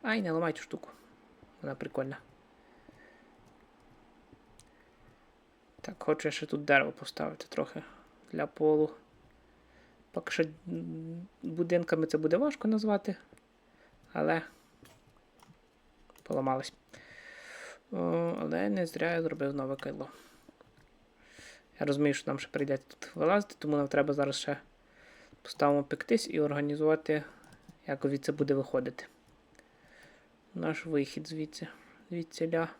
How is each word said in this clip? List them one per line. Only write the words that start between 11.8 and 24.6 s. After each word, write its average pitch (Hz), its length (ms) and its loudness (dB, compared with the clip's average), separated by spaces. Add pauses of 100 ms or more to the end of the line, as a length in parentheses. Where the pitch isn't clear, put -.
це 156 120 0
буде 156 200 4
важко 277 300 0
назвати, 208 480 2 (1000)
але 160 280 2 (1800)
поламались. 131 500 -2 (1160)
О, 196 60 -4 (420)
але 165 300 0
не 190 160 2
зря 165 260 -2
я 170 100 2
зробив 139 320 -2
нове 135 220 -4
кайло. 143 340 -8 (1700)
Я 143 60 0
розумію, 143 280 4
що - 180 -2
нам 139 80 -2
ще - 100 -10
прийдеться 139 500 -4
тут - 160 -14
вилазити, 180 440 2
тому 147 180 0
нам 143 100 2
треба 143 260 2
зараз 139 220 0
ще - 220 -4 (840)